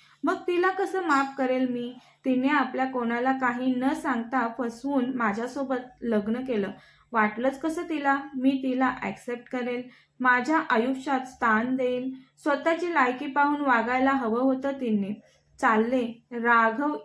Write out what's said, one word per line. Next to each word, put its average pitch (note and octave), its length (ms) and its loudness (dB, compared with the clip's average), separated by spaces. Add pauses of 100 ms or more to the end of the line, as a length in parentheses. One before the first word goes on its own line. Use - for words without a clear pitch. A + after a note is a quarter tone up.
(240)
"मग E4 100 2
तिला F4+ 340 0
कसं F#4+ 340 -2
माफ C#4 360 0
करेल B3+ 300 0
मी? A#3+ 260 -6 (320)
तिने B3+ 220 2
आपल्या C4 380 0
कोणाला A#3+ 460 -2
काही B3+ 440 0
न C4 180 0
सांगता A#3+ 640 -2
फसवून B3 480 -2 (100)
माझ्यासोबत B3 840 -4
लग्न A3 320 0
केलं. A#3 380 -2 (400)
वाटलंच A#3 480 0
कसं E4 240 -4
तिला, C#4+ 340 0 (180)
मी C4 280 2
तिला C4 380 0
ॲक्सेप्ट A#3+ 480 -8
करेल, B3 320 -4 (380)
माझ्या B3+ 380 2
आयुष्यात C4 720 0
स्थान A#3 480 0
देईल. B3+ 380 -2 (300)
स्वतःची E4 500 0
लायकी C4 340 2
पाहून C#4+ 340 2
वागायला B3+ 500 2
हवं A#3+ 280 0
होतं C4 320 2
तिने." G#3+ 640 -4 (260)
चालले A#3 720 2
राघव A#3 720 2